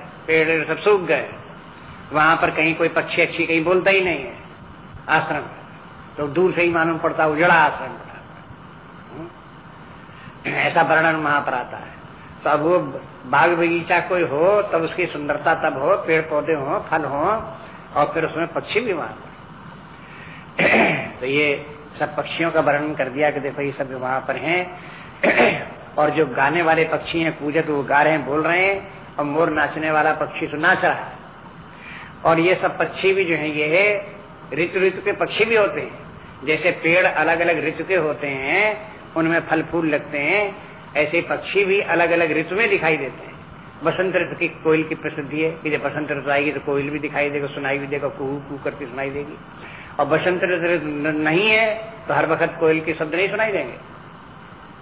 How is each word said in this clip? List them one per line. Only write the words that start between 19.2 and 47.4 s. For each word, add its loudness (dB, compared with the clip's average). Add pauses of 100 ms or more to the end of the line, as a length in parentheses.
<clears throat> 2
तो -4
ये 0 (320)
सब -4
पक्षियों -2
का 2
वर्णन 2
कर -2
दिया 2
कि -2
देखो -4
ये -2
सब -6
वहां -2
पर -4
हैं। -2 (440)
<clears throat> 0
और 4
जो 2
गाने 2
वाले 4
पक्षी -2
हैं, -2
कूजत, 0
वो 0
गा 4
रहे 4
हैं, 0
बोल 0
रहे 2
हैं, -2 (260)
और 0
मोर 2
नाचने 0
वाला 4
पक्षी -4
तो -6
नाच 4
रहा 2
है। -12 (1120)
और 6
ये 6
सब 0
पक्षी 2
भी 2
जो 0
है -2
ये 2 (480)
ऋतु 0
ऋतु 2
के 0
पक्षी 0
भी 2
होते 2
हैं, -10 (460)
जैसे 2
पेड़ 4
अलग 2
अलग 2
ऋतु -4
के 0
होते 0
हैं, -2 (240)
उनमें 2
फल 0
फूल -2
लगते -2
हैं, 0 (400)
ऐसे 2
पक्षी 0
भी 2
अलग-अलग 2
ऋतु -2
में 2
दिखाई 2
देते -8
हैं। -16 (500)
बसंत 2
ऋतु -2
की 0
कोयल 2
की -4
प्रसिद्धि -6
है 0
कि -6
जब 0
बसंत -4
ऋतु -4
आएगी 2
तो -4
कोयल 0
भी -4
दिखाई -2
देगा, -2